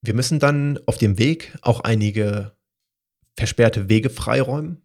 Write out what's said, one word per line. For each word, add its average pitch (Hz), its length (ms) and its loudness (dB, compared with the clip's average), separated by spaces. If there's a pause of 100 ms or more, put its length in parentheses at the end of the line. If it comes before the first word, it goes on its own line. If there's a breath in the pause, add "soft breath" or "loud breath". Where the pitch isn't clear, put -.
Wir 110 120 -4
müssen 127 260 0
dann 143 380 2 (100)
auf 117 100 -2
dem 101 200 2
Weg 147 440 -2
auch - 200 0
einige 104 720 -2 (840)
versperrte 110 500 0
Wege 110 220 2
freiräumen. 135 760 -4